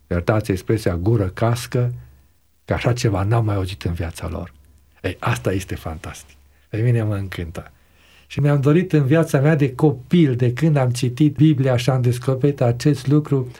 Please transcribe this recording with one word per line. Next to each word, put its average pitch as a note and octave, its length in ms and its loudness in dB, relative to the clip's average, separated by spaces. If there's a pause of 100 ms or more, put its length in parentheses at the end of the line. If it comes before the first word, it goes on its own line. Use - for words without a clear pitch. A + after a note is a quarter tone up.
iertați G2+ 440 -2
expresia, F#2+ 460 -2
gură G2 300 0
cască, A#2+ 680 -2 (720)
că - 80 -4
așa A#2+ 200 0
ceva G2 300 0
n-am A2 220 0
mai G2+ 100 -2
auzit F#2 280 -6
în F2+ 100 -4
viața E2 340 -8
lor. F2 260 -10 (480)
Ei, F#2 180 -8
asta - 320 -2
este F#2+ 240 -6
fantastic. - 600 -14 (340)
Pe G#2+ 80 -8
mine A#2 260 0
mă G#2 120 -2
încântă. F2+ 560 -10 (600)
Și - 80 -6
mi-am C#3+ 220 2
dorit D#3+ 320 2
în C#3+ 120 4
viața D#3 340 2
mea D#3 160 4
de C#3 200 0
copil, D3 600 2
de A#2+ 180 0
când D3+ 220 2
am B2+ 140 2
citit C3 460 0
Biblia C3+ 400 4
și B2 140 0
am C3 120 2
descoperit C3 600 0
acest C3+ 460 0
lucru, C#3 400 0 (120)